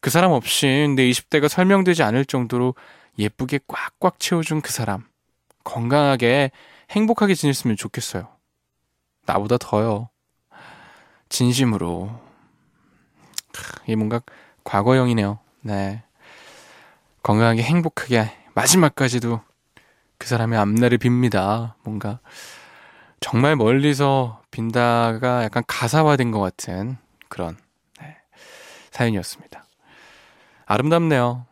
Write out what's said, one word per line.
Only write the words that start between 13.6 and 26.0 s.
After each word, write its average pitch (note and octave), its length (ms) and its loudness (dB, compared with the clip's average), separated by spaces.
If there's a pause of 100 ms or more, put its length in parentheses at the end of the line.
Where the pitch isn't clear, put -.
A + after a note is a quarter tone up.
이게 A2 120 -2
뭔가 A2 240 -2 (440)
과거형이네요. A2 720 0 (240)
네. G2+ 400 -6 (1200)
건강하게 A2+ 400 2
행복하게 B2 680 0 (220)
마지막까지도 B2 840 2 (800)
그 - 80 -14
사람의 A2+ 320 0
앞날을 A2+ 400 2
빕니다. A#2 760 0 (100)
뭔가 G#2+ 360 -8 (1000)
정말 C#3 360 2
멀리서 C3+ 960 2
빈다가 A#2 960 0
약간 - 220 -2
가사화된 C#3+ 640 2